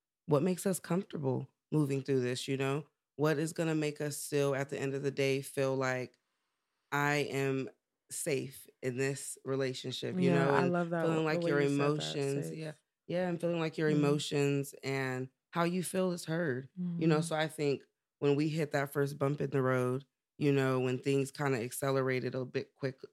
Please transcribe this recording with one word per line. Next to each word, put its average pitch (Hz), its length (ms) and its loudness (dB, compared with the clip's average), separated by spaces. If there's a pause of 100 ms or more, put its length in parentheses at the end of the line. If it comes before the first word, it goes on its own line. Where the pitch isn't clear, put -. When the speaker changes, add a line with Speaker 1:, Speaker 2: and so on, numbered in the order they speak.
(260)
Speaker 1:
what 147 180 4
makes 185 220 0
us 190 140 0
comfortable 135 720 -4 (200)
moving 139 300 2
through 131 200 2
this, 123 260 -2
you 139 100 -2
know? 139 280 0 (300)
What 151 220 2
is 160 160 -2
gonna 160 220 0
make 151 260 -2
us 147 160 -4
still, 139 380 0
at 139 140 -2
the - 100 -6
end 139 160 -2
of 139 80 -4
the 139 80 0
day, 139 300 0
feel 135 340 -2
like 127 420 -2 (760)
I 143 400 2
am 135 380 0 (400)
safe 139 580 -4 (140)
in 127 160 -4
this 135 460 -4
relationship, 131 760 -4
you - 120 4
Speaker 2:
Yeah, - 0 -
Speaker 1:
know, 170 220 4
Speaker 2:
I - 100 4
Speaker 1:
and 180 80 2
Speaker 2:
love 175 200 0
that 170 100 0
Speaker 1:
feeling 160 240 2
Speaker 2:
w-, - 60 -
the 170 80 2
Speaker 1:
like - 0 -
Speaker 2:
way 170 120 0
Speaker 1:
your 143 80 4
Speaker 2:
you 143 80 4
said 143 300 2
that, 151 240 -4
Speaker 1:
emotions, - 20 0
Speaker 2:
safe. 147 340 -4
Speaker 1:
yeah. 156 160 -10 (340)
Yeah, 180 220 -2
and 170 100 -4
feeling 170 200 0
like 160 180 -2
your 156 120 2
Speaker 2:
Mm-hmm. 147 300 4
Speaker 1:
emotions 143 540 0 (100)
and 131 460 -2 (220)
how 170 120 2
you 175 200 0
feel 185 280 0
is 175 140 -6
heard, 151 440 -2 (280)
you 160 100 2
know? 156 140 6
Speaker 2:
Mm-hmm. - 0 -
Speaker 1:
So 165 140 -4
I 156 120 0
think 143 360 -2 (360)
when 143 160 4
we 151 140 2
hit 151 220 -2
that 139 220 0
first 143 240 0
bump 143 240 0
in 143 80 -2
the 135 120 0
road, 127 440 0 (320)
you 147 140 4
know, 131 280 4
when 127 200 0
things 139 320 0
kinda 135 300 0
accelerated 131 720 -2
a 131 100 -4
bit - 300 -6
quick, - 260 -6 (100)